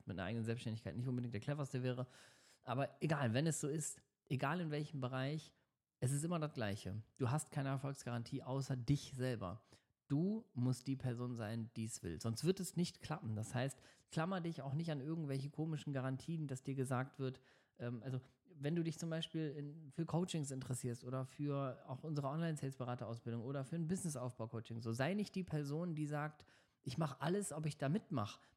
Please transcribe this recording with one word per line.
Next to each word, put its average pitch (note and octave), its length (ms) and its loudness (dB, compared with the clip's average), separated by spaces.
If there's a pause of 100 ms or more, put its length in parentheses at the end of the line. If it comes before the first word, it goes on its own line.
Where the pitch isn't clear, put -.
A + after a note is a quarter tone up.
mit F2+ 140 -2
einer F2+ 80 0
eigenen A2+ 160 0
Selbstständigkeit A2 540 -2
nicht B2 100 0
unbedingt B2 260 0
der G2+ 80 -2
cleverste C#3+ 400 -2
wäre. B2+ 260 0 (560)
Aber B2+ 260 2 (120)
egal, C#3+ 320 4
wenn C#3+ 140 6
es D#3 140 2
so D3 80 0
ist, D3+ 320 -2 (260)
egal C#3+ 320 2
in E3 100 0
welchem D3 300 -2
Bereich, C3 540 -2 (480)
es B2+ 100 4
ist C#3+ 140 2
immer E3+ 140 2
das D3+ 140 -2
Gleiche. G#2 480 0 (160)
Du B2 140 4
hast D#3 200 0
keine C#3 180 0
Erfolgsgarantie C3 760 -2
außer C3 320 0
dich C3 400 2
selber. A2 460 0 (480)
Du F#3+ 440 2
musst B2+ 320 2
die C3+ 120 0
Person B2 380 -2
sein, A2+ 400 -2
die A2+ 100 -2
es - 180 -6
will. E2+ 180 -4
Sonst A2+ 220 0
wird F#3 160 4
es F3+ 160 -6
nicht - 260 0
klappen. A2+ 340 -2
Das A2 200 -2
heißt, C3 260 0 (300)
klammer F3+ 300 0
dich E3 200 -4
auch C3+ 140 -2
nicht E3 160 0
an C#3+ 80 0
irgendwelche C#3 500 0
komischen D3+ 420 -2
Garantien, C3+ 540 0
dass C3 160 -2
dir C3+ 140 -2
gesagt C3 440 2
wird, C3 220 -2 (380)
ähm, A#2+ 240 -4
also B2+ 180 -2 (380)
wenn D#3 160 0
du E3+ 80 4
dich E3 160 0
zum E3+ 100 -4
Beispiel D#3+ 480 0
in, D3 340 -8
für E3 140 0
Coachings E3 460 2
interessierst B2+ 520 -2
oder C3 220 -2
für C#3 640 0
auch C3 160 -6
unsere D3 240 0
Online-Sales-Berater-Ausbildung B2 1160 0
oder C#3 200 -2
für D#3+ 140 -4
ein E3 100 2
Business-Aufbau-Coaching, B2 960 -2
so A2+ 100 0
sei C3 240 4
nicht G#3 180 0
die F#3+ 100 -2
Person, D#3 520 0
die D3+ 100 0
sagt, D3+ 400 -2 (380)
„Ich - 140 -4
mach D3+ 220 0
alles, F#3+ 320 2
ob D#3 140 -2
ich D3+ 120 0
da C#3 120 2
mitmach, C#3+ 500 2 (180)